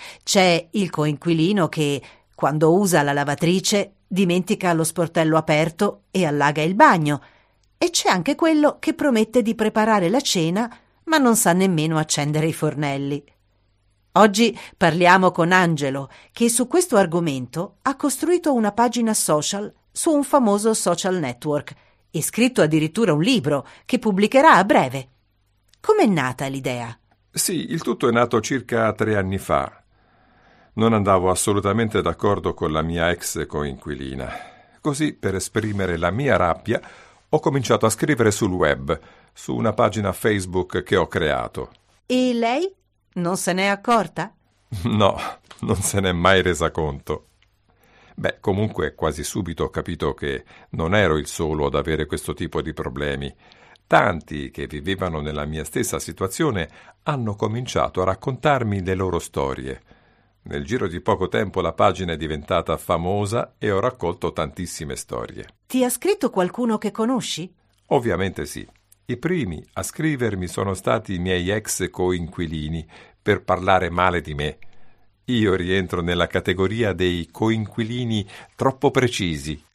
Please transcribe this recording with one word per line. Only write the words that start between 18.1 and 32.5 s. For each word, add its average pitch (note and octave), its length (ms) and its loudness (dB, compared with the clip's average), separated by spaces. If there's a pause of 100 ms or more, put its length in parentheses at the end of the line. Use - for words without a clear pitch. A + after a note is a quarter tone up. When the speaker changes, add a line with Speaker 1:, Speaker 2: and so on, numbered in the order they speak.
Speaker 1:
una A3 180 2
pagina A#3 420 0
social G3+ 580 -2 (200)
su - 200 -2
un C#4+ 120 2
famoso A3 500 4
social F#3 460 0
network D3 540 -4 (360)
e D#3+ 140 -4
scritto B3 380 0
addirittura D#3+ 520 2
un D3+ 80 2
libro D3+ 460 0 (180)
che - 140 0
pubblicherà A3 560 6
a A3 80 6
breve. C#3+ 460 2 (720)
Com'è G#4 280 4
nata C#3 400 0
l'idea? B2+ 500 -6 (320)
Speaker 2:
Sì, - 420 -4
il E3 120 -4
tutto B2 240 0
è A#2+ 40 4
nato A#2 300 2
circa A2+ 520 0
tre G#2+ 220 0
anni F#2+ 220 0
fa. C#2 460 -2 (880)
Non A2+ 200 2
andavo F#2+ 360 4
assolutamente G2+ 720 0
d'accordo F2+ 540 0